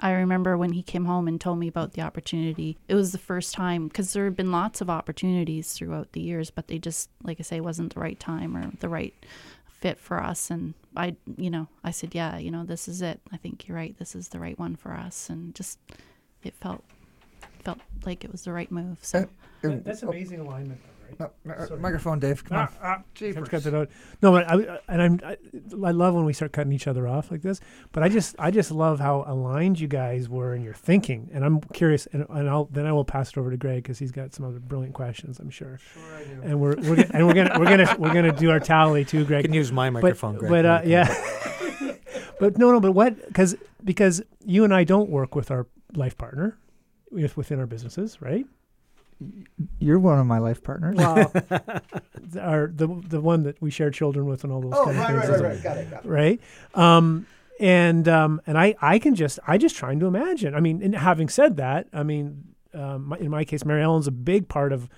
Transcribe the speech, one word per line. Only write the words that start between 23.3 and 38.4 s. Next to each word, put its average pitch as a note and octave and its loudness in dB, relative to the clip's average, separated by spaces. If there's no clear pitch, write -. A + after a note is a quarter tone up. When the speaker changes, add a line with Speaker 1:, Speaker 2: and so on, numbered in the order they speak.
Speaker 3:
Tim's D3+ -8
got D#3+ -4
that D3 -4
out. D3+ -2
No, G3 10
but F3 6
I, E3 6
I, - -12
and F3 0
I'm, F3 4
I, D#3 -10
I - 2
love F3 4
when E3 2
we D3 0
start D3+ -6
cutting C#3 -2
each C#3 -4
other B2+ -2
off C#3 -4
like E3 -8
this. F#3+ -4
But D#3 -2
I F3+ 4
just, G#3+ 0
I D#3+ 0
just G3 2
love D#3 0
how C#3+ 0
aligned C#3+ 0
you D#3 -4
guys B2+ -4
were B2 -6
in B2 -6
your A2 -12
thinking. C3 0
And C#3 -2
I'm D#3 2
curious, D#3 2
and, D3 -4
and C#3+ -4
I'll, D3 0
then D3 -4
I D#3 -2
will C#3+ 2
pass C3+ -4
it - -8
over B2+ -4
to B2+ -4
Greg B2+ -4
'cause C3 -10
he's C3 -8
got C3 -12
some C#3+ -10
other B2 -10
brilliant C3 -8
questions, B2+ -10
I'm C#3+ -14
sure. C3 -16
Speaker 2:
Sure - -20
I D3+ -16
do. C3+ -16
Speaker 3:
And C#3+ 0
we're, C#3+ 2
we're, E3 0
g-, - 8
and D#3+ 6
we're F3 8
gonna, F#3 4
we're E3 4
gonna, F#3+ 8
we're D#3 2
gonna E3 6
do D#3+ 4